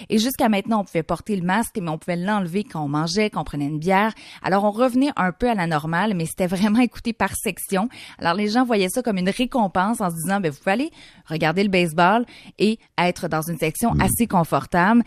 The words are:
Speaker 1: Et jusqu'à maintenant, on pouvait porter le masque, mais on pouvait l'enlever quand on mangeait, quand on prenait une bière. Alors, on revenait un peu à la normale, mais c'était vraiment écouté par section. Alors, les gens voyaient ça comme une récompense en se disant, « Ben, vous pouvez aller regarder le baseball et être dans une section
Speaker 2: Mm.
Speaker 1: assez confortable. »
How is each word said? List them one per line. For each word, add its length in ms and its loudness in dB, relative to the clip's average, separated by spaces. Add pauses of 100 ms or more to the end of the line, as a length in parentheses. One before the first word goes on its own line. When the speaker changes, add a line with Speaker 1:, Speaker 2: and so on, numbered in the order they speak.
Speaker 1:
Et 100 2
jusqu'à 300 0
maintenant, 320 0
on 40 -2
pouvait 180 -4
porter 340 -4
le 100 -4
masque, 340 -2
mais 100 -4
on 80 -4
pouvait 180 -4
l'enlever 480 -2
quand 200 -6
on 40 -2
mangeait, 420 0
quand 100 -6
on 40 -4
prenait 220 -6
une 120 -4
bière. 340 2 (300)
Alors, 220 2
on 60 2
revenait 460 2
un 160 0
peu 160 -2
à 60 2
la 120 -2
normale, 480 0
mais 120 -2
c'était 200 -2
vraiment 340 2
écouté 320 -2
par 240 -2
section. 520 -4 (300)
Alors, 160 0
les 140 0
gens 160 2
voyaient 240 2
ça 140 -4
comme 160 -2
une 120 0
récompense 680 0
en 100 -2
se 60 -6
disant, « 260 -2
Ben, 80 0
vous 80 -10
pouvez 140 -2
aller 180 -2 (380)
regarder 340 0
le 80 2
baseball 540 4 (340)
et 200 2 (200)
être 300 0
dans 140 -2
une 160 -6
section 360 0
Speaker 2:
Mm. 60 2
Speaker 1:
assez 260 0
confortable. » 800 2